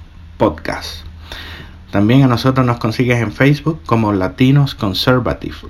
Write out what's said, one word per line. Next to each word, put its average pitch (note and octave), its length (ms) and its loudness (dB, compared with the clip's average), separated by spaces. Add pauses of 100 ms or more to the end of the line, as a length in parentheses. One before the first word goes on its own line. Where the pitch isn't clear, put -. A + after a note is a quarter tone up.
(360)
podcast. - 680 -4 (880)
También A2+ 320 4
a C3+ 60 6
nosotros C3 360 0
nos A#2+ 140 0
consigues A#2+ 420 0
en G#2 120 -2
Facebook D3 540 2
como A2 260 2
Latinos B2+ 600 2
Conservative, G#2 840 -2 (140)